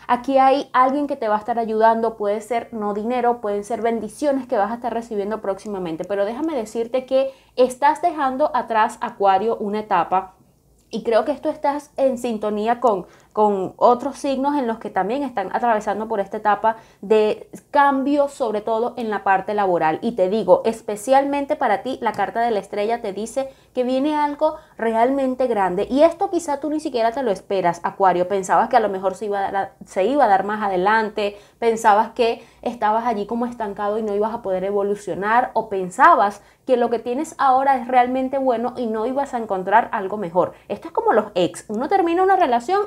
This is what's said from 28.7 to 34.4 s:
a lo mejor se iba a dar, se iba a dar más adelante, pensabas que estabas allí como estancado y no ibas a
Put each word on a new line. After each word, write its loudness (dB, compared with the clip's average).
a 6
lo 0
mejor -2
se -10
iba -2
a -6
dar, -4
se -2
iba 4
a 4
dar 4
más -4
adelante, 0
pensabas 2
que 0
estabas -2
allí -2
como -4
estancado -4
y -4
no -2
ibas 0
a -8